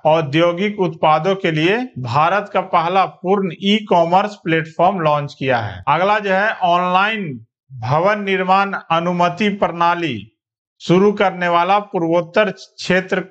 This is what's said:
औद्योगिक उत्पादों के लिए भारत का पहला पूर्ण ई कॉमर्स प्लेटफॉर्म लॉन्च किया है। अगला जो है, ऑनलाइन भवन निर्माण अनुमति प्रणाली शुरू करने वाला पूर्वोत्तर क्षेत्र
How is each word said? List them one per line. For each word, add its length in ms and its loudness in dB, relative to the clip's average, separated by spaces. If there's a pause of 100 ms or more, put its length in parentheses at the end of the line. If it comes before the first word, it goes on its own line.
औद्योगिक 760 0
उत्पादों 540 2
के 160 -2
लिए 380 0 (100)
भारत 560 0
का 60 0
पहला 440 0
पूर्ण 460 -2 (120)
ई 260 0
कॉमर्स 460 2
प्लेटफॉर्म 680 -2
लॉन्च 380 -2
किया 200 0
है। 300 -8
अगला 300 2
जो 140 -4
है, 220 0
ऑनलाइन 880 0 (320)
भवन 500 0
निर्माण 500 0 (180)
अनुमति 580 0
प्रणाली 840 -2 (480)
शुरू 320 4
करने 360 0
वाला 300 2
पूर्वोत्तर 720 0
क्षेत्र 720 -2 (100)